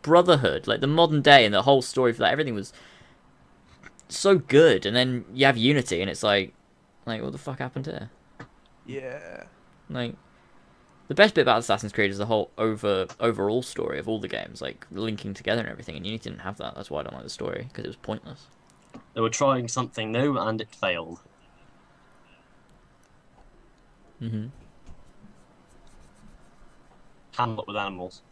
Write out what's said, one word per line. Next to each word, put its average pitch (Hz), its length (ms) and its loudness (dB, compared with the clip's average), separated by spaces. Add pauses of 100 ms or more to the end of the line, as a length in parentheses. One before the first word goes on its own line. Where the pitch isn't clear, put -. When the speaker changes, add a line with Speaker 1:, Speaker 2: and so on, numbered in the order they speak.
Speaker 1:
Brotherhood, 147 640 4
like, 110 120 0
the 135 60 0
modern 156 340 4
day 139 240 10
and 104 80 2
the 104 100 2
whole 135 200 6
story 127 300 0
for - 80 -8
that, 98 120 4
everything 139 220 -2
was 101 180 -8 (1400)
so 190 300 4
good. 135 480 6
And 107 100 -4
then 127 280 0 (100)
you 135 120 2
have 131 100 4
Unity 123 440 2
and 98 80 -4
it's - 140 -8
like, 101 320 0 (520)
like, 113 160 -8
what 135 100 -8
the 139 60 -12
fuck 135 200 -12
happened 135 280 -10
here? - 240 -12 (760)
Speaker 2:
Yeah. 131 580 -14 (460)
Speaker 1:
Like, 123 240 -8 (920)
the 143 60 -6
best 208 200 6
bit 156 80 4
about 117 160 4
Assassin's 104 340 -2
Creed 101 180 2
is 98 80 -10
the 104 80 -4
whole 110 300 0
over-, 104 500 0 (140)
overall 113 420 0
story - 360 -6
of 80 100 -8
all 110 100 -4
the - 100 -8
games, - 340 -10
like, - 280 -12
linking 104 440 -8
together 110 260 -2
and - 100 -6
everything, - 260 -14
and 85 100 -12
Unity 113 240 -10
didn't - 120 -16
have 101 140 -10
that. - 180 -10
That's - 160 -16
why 73 100 -6
I - 20 -10
don't - 120 -12
like 62 100 -14
the - 40 -14
story, - 460 -8
'cause - 100 -10
it - 40 -10
was - 80 -14
pointless. - 500 -12 (680)
Speaker 3:
They 117 60 -6
were 113 100 2
trying 127 380 0
something 113 420 -6
new 131 280 0
and 110 220 -2
it - 140 -12
failed. 85 460 -6 (3000)
Speaker 1:
Mm-hmm. 110 240 -8 (3000)
Speaker 3:
Hamlet 117 300 -4
with 104 100 -10
animals. 92 560 -8